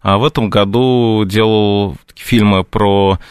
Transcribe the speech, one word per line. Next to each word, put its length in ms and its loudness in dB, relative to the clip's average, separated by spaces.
а 160 0
в 80 0
этом 240 -4
году 720 0
делал 720 0
фильмы 480 0
про 540 0